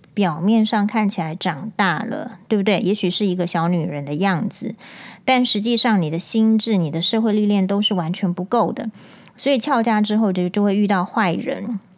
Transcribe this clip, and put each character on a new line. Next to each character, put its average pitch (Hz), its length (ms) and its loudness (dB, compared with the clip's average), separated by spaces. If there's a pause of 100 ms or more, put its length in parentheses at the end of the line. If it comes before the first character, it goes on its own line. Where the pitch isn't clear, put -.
(140)
表 165 280 0
面 214 240 4
上 208 200 0
看 214 220 0
起 196 140 -2
来 160 120 -6
长 170 440 -6
大 175 220 0
了， - 400 -8 (100)
对 214 80 2
不 196 60 0
对？ 202 160 2
也 185 140 0
许 190 160 0
是 208 160 -2
一 180 80 0
个 180 140 -2
小 170 220 0
女 170 180 0
人 147 160 -8
的 143 120 -6
样 180 340 0
子， - 260 -8 (480)
但 254 220 2
实 214 160 0
际 233 160 0
上 220 240 2
你 156 80 -2
的 165 100 -4
心 220 400 2
智、 220 160 0
你 165 160 0
的 165 100 -2
社 220 200 0
会 226 100 2
历 214 140 2
练 202 200 2
都 202 160 0
是 208 120 2
完 170 180 -2
全 175 220 -2
不 180 100 -6
够 208 300 0
的。 - 160 -8 (500)
所 277 140 0
以 247 60 2
翘 247 240 0
家 220 180 2
之 208 160 2
后 208 160 2
就， 180 160 0
就 208 140 0
会 202 120 2
遇 208 120 4
到 190 180 2
坏 196 260 0
人， - 480 -4 (180)